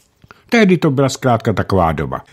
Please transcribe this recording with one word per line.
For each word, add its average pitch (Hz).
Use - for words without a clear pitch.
Tehdy 196
to 165
byla 135
zkrátka 117
taková 90
doba. 69